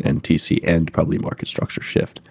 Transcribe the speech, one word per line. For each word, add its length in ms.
and 180
T 140
C 260
and 300
probably 240
market 300
structure 340
shift 500